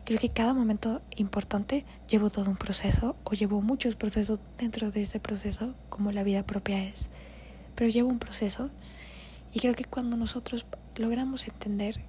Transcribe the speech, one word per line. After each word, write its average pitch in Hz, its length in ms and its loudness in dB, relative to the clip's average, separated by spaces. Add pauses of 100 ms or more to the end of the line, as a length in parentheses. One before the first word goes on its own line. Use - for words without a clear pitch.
Creo 226 140 2
que 247 100 2
cada 226 260 4
momento 226 480 2 (140)
importante 208 680 0 (240)
llevó 208 220 6
todo 196 200 0
un 190 60 2
proceso - 680 4
o - 80 0
llevó 208 280 4
muchos 226 360 2
procesos 214 440 2 (160)
dentro 226 340 -2
de 208 120 0
ese 202 180 -2
proceso, 214 540 -4 (140)
como 202 240 0
la 202 100 0
vida 196 240 2
propia 196 380 0
es. - 260 -6 (640)
Pero 233 160 6
lleva 240 180 6
un 247 120 2
proceso, 226 500 -4 (840)
y 226 60 -2
creo 247 160 4
que 247 100 -4
cuando 240 320 -2
nosotros 233 480 -4 (320)
logramos 247 520 0
entender 208 600 -4